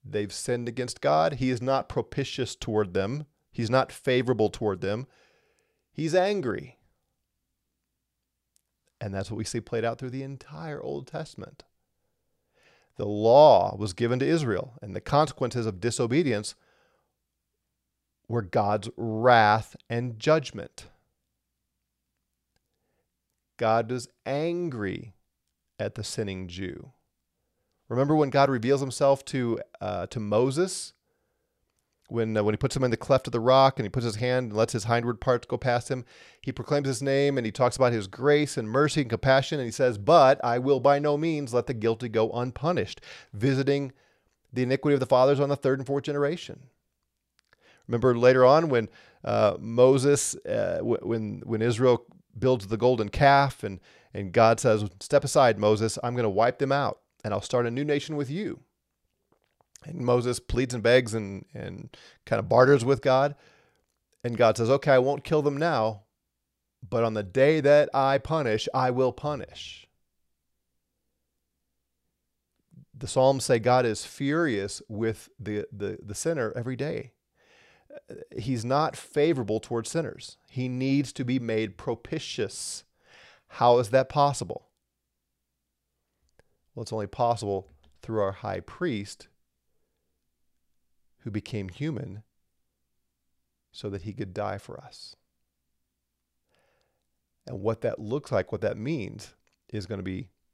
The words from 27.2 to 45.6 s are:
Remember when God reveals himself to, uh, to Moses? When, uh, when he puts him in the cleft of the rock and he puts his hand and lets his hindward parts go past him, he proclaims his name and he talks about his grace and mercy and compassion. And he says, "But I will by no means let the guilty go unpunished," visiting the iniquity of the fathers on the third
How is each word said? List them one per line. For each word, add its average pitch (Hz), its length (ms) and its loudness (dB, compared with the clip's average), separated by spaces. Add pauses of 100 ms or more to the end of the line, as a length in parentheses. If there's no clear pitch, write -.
Remember 139 260 2
when 147 140 4
God 139 200 4
reveals 131 320 0
himself 139 440 0
to, 120 340 -2 (200)
uh, 95 280 -6
to - 120 -10
Moses? 131 760 0 (1160)
When, 110 280 -2
uh, 104 60 2
when 107 100 2
he 101 40 -2
puts - 180 -2
him 131 100 -4
in 120 60 0
the 113 60 0
cleft - 300 0
of 117 60 -8
the 120 60 -2
rock 131 400 4
and 113 60 -4
he 98 40 -6
puts 120 160 -4
his 110 100 -4
hand 127 320 -2
and 104 100 -8
lets 113 140 2
his 107 140 -4
hindward 117 340 -2
parts 123 260 0
go 123 120 -6
past 120 340 -2
him, 127 140 -8 (340)
he - 140 -8
proclaims 143 340 -2
his 127 140 -4
name 139 360 2
and 120 80 -2
he 107 60 -4
talks 123 240 0
about 127 160 4
his 107 160 -2
grace 147 480 2
and 113 140 -6
mercy 147 320 0
and 120 80 -4
compassion. 135 500 2
And 127 60 -4
he 117 60 -6
says, 123 260 0
"But 135 440 8
I 120 180 0
will 135 200 2
by 143 200 4
no 147 180 0
means 147 360 -4
let 120 140 0
the 139 60 -4
guilty 113 340 -2
go 110 240 0
unpunished," 127 720 -4 (320)
visiting 135 580 0 (600)
the 127 100 -2
iniquity 139 300 0
of 131 80 2
the 127 40 -4
fathers 131 360 4
on 139 80 0
the 143 80 -2
third 135 220 0